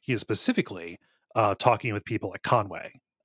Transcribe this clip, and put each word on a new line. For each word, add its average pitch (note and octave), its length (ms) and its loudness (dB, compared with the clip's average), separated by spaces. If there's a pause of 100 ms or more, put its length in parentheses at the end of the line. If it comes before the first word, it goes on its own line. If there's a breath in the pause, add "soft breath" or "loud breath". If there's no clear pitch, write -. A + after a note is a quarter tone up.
He B2 140 -2
is G#2 80 0
specifically, F#2 760 -2 (360)
uh, G#2 220 4
talking A#2 360 2
with G#2 140 -6
people G#2 280 -4
at - 80 -14
Conway, G2+ 580 -2 (240)